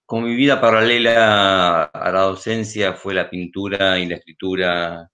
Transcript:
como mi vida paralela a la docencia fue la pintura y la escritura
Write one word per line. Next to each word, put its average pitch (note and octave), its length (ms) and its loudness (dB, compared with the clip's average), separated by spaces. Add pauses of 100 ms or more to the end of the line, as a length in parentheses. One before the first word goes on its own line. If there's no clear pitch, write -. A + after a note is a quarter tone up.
como A#2 200 -4
mi A#2 80 -4
vida C3 260 2
paralela A2 1200 4
a - 280 -6
la F#2 100 2
docencia G#2 680 -2
fue G2 220 -8
la F2 160 -2
pintura F#2+ 680 -2
y F2+ 80 -4
la E2+ 100 -8
escritura F2 960 -6